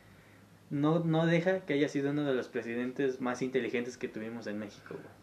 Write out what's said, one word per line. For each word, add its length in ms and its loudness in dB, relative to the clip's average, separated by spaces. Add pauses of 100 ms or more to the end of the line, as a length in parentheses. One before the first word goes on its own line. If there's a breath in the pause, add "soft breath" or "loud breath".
(720 soft breath)
no, 280 4
no 260 4
deja 360 4
que 140 -4
haya 140 4
sido 220 0
uno 140 0
de 100 2
los 140 0
presidentes 720 -2
más 180 -2
inteligentes 560 -2
que 100 -6
tuvimos 420 -8
en 100 -4
México, 320 -10
güey. 160 -12 (160)